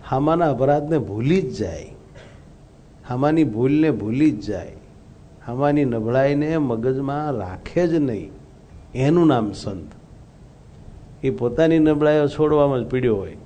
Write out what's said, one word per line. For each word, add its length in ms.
હામાના 420
અપરાધને 480
ભૂલી 440
જ 180
જાય, 280
હામાની 360
ભૂલને 480
ભૂલી 400
જ 160
જાય, 280
હામાની 400
નબળાઈને 720
મગજમાં 760
રાખે 560
જ 60
નહીં, 380
એનું 320
નામ 240
સંત. 400
એ 60
પોતાની 500
નબળાઈઓ 480
છોડવામાં 560
જ 40
પીડ્યો 280
હોય. 300